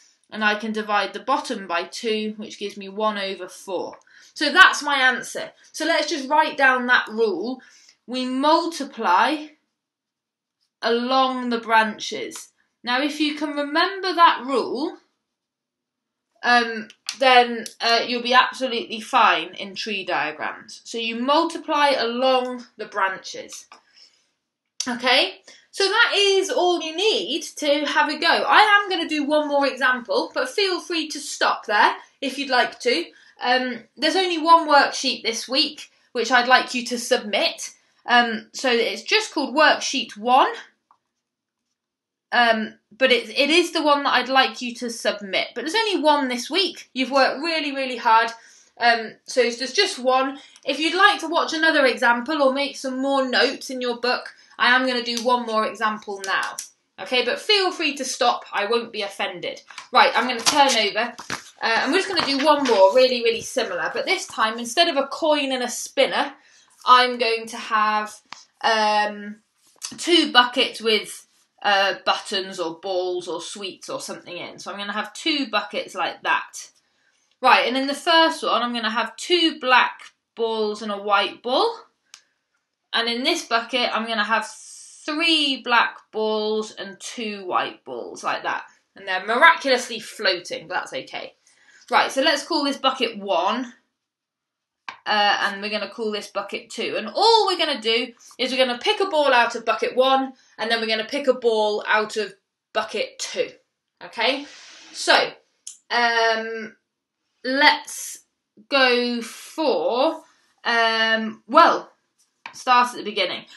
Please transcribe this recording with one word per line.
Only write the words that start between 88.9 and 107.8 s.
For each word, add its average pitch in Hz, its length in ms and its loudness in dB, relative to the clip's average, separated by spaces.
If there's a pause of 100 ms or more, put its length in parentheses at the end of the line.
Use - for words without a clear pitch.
And 196 120 -16
they're 185 180 -4
miraculously 247 760 2
floating, 180 680 -4
but 180 80 -8
that's - 180 -6
okay. - 400 -10 (560)
Right, - 220 2
so 269 100 -2
let's 294 220 2
call 302 200 -2
this 277 140 -2
bucket 254 400 -2
one. 196 560 -2 (1300)
Uh, 208 380 2
and 196 180 -4
we're 208 80 -6
gonna 202 200 -6
call 220 220 -6
this 208 160 -8
bucket 202 420 -8
two. 165 280 -6
And 214 100 -6
all 427 400 4
we're 370 100 0
gonna 302 220 -2
do 233 340 -2 (240)
is 247 140 -2
we're 254 140 2
gonna 240 140 -4
pick 415 200 -2
a 392 60 2
ball 302 260 2
out 233 240 2
of 226 80 -8
bucket 220 320 -2
one, 262 380 2 (240)
and 220 120 -6
then 226 120 0
we're 220 60 -4
gonna 220 180 -2
pick 277 220 -4
a 254 60 4
ball 214 540 0
out 214 300 0
of 202 160 -4 (400)
bucket 214 460 -4
two. - 320 -4 (520)
Okay? 254 420 -2 (460)
So, - 400 2 (580)
um, 226 840 0 (720)
let's - 800 0 (420)